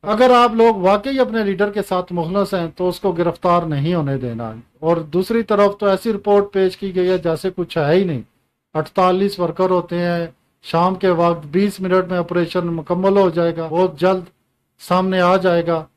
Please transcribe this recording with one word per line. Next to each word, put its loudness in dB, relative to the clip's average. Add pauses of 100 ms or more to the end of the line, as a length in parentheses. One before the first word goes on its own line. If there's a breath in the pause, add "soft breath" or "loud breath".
अगर 4
आप 6
लोग 4
वाकई 2
अपने 0
लीडर 0
के -4
साथ -4
मुखलस -2
हैं -4
तो -4
उसको -2
गिरफ्तार 0
नहीं -2
होने -2
देना। -8 (280)
और 0
दूसरी -2
तरफ 2
तो 0
ऐसी 0
रिपोर्ट 0
पेश 0
की -8
गई 0
है 0
जैसे -2
कुछ -6
है 2
ही 2
नहीं। -4 (520)
अड़तालीस 0
वर्कर -2
होते -2
हैं, -4 (300)
शाम 0
के 0
वक्त 0
बीस -2
मिनट 0
में -2
ऑपरेशन -2
मुकम्मल 0
हो 4
जाएगा, -2
बहुत 0
जल्द 0 (540)
सामने 0
आ 4
जाएगा। 0 (100)